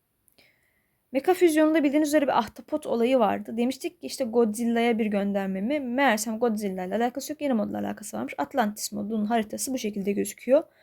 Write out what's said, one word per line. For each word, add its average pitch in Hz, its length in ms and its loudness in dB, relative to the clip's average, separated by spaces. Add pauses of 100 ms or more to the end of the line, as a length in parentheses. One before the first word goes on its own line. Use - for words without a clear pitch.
(1120)
Mecha 269 220 2
Fusion'da 311 500 4
bildiğiniz 294 240 2
üzere 294 160 4
bir - 140 2
ahtapot 240 480 -6
olayı 233 320 2
vardı. 208 380 0
Demiştik 262 440 -4
ki 269 60 -12
işte 262 180 -4
Godzilla'ya 233 760 0
bir 226 80 0
gönderme 196 540 -2
mi? 277 200 -2
Meğersem 240 580 0
Godzilla 208 460 -2
ile 185 100 -6
alakası 240 380 -2
yok. 302 80 -10
Yeni 285 120 0
modla 208 260 0
alakası 208 380 -6
varmış. 247 220 -6
Atlantis 226 540 -2
modunun 208 320 -4
haritası 220 480 -2
bu 254 60 -2
şekilde 202 340 -2
gözüküyor. 240 520 2 (180)